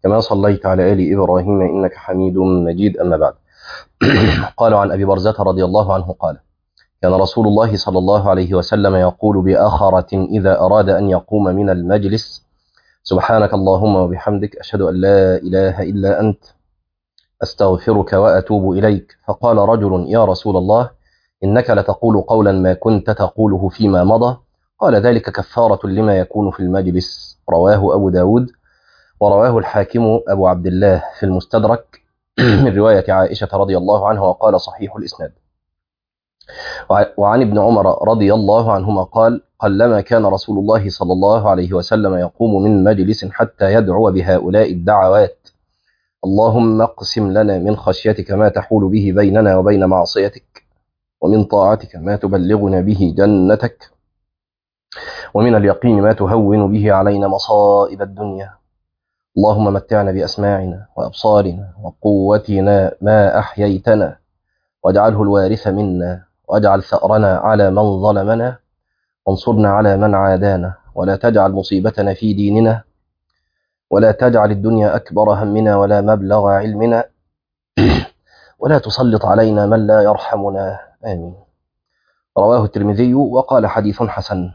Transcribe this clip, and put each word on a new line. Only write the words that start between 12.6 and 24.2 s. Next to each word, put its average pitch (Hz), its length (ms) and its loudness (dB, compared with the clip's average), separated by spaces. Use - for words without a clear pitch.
"سبحانك 107 520 0
اللهم 95 420 0
وبحمدك، 92 600 -4
أشهد - 240 -8
أن 92 140 -2
لا 95 420 2
إله 95 460 -2
إلا 98 380 -2
أنت، 107 240 -2
أستغفرك 98 720 -2
وأتوب 98 600 0
إليك." 101 440 -2
فقال 113 320 0
رجل: 101 500 0
"يا 110 160 2
رسول 95 320 -2
الله، 107 340 0
إنك 113 260 0
لتقول 104 500 0
قولا 107 320 0
ما 92 220 0
كنت 110 360 -2
تقوله 98 580 -2
فيما 92 360 0
مضى." 117 320 2